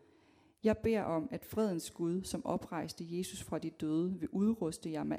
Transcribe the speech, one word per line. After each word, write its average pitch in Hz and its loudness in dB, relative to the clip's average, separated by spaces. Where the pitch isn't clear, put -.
Jeg 214 6
beder 220 2
om, 160 0
at - -6
fredens 196 0
Gud, 175 0
som - -4
oprejste - -4
Jesus 185 -4
fra 165 -2
de 160 -4
døde, 165 0
vil 160 -4
udruste 190 2
jer 151 -2
med 147 0